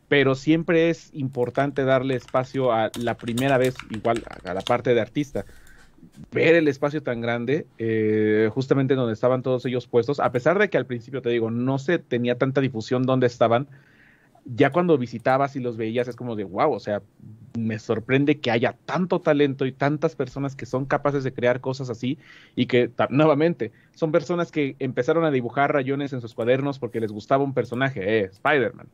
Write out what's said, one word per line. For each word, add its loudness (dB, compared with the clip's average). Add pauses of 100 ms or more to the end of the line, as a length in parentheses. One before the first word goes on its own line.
pero 4
siempre 2
es -6
importante -2
darle 2
espacio -2
a 0
la -4
primera 0
vez, 2 (140)
igual -2
a, -12
a -4
la -4
parte 2
de 4
artista. -4 (840)
Ver 4
el 4
espacio -2
tan -4
grande, -2 (100)
eh, 2
justamente 2
donde 0
estaban 0
todos -2
ellos -4
puestos, 0
a 0
pesar 2
de 2
que 0
al -2
principio, -8
te -2
digo, 0
no -2
se 0
tenía -2
tanta 0
difusión -2
donde 2
estaban, 2 (800)
ya 2
cuando 4
visitabas 0
y -6
los -6
veías -2
es -10
como -8
de, -6
"Guau", 0
o -2
sea, -4 (520)
me -4
sorprende 0
que -2
haya 0
tanto 0
talento 2
y -4
tantas -2
personas -6
que -12
son -4
capaces -2
de -4
crear 0
cosas -6
así -4 (380)
y 0
que, 4
ta-, -2
nuevamente, 2 (200)
son -4
personas 0
que -2
empezaron 0
a 2
dibujar 0
rayones -2
en -8
sus -14
cuadernos 0
porque -6
les -4
gustaba 0
un -4
personaje, -2
eh, 0
Spider-Man, -2